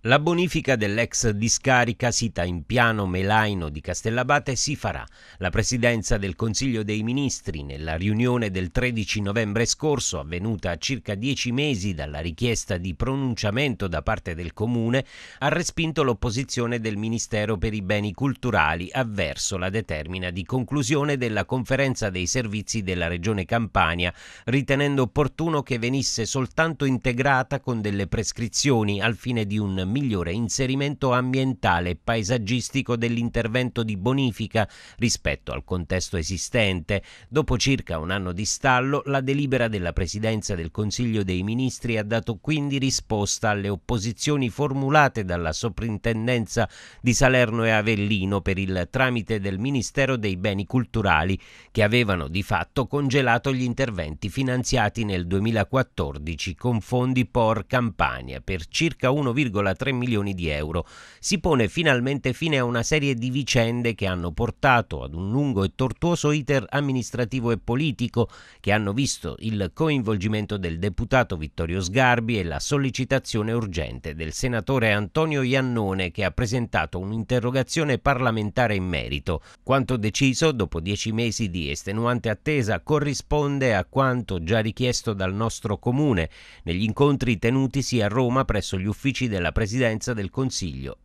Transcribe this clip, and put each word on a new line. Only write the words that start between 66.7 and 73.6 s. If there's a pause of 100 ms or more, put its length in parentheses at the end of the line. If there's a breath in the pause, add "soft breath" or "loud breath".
e
politico, (300 loud breath)
che
hanno
visto
il
coinvolgimento
del
deputato
Vittorio
Sgarbi
e
la
sollecitazione
urgente